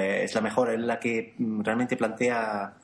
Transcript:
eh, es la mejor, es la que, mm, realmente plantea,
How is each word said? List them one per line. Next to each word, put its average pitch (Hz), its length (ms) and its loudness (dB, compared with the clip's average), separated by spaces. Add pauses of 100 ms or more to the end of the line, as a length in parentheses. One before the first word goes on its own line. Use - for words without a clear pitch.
eh, 98 200 2
es 101 100 -6
la 113 60 4
mejor, 113 300 2
es 113 100 0
la 117 180 0
que, 113 400 -2
mm, 110 240 0
realmente 120 340 0
plantea, 110 880 -2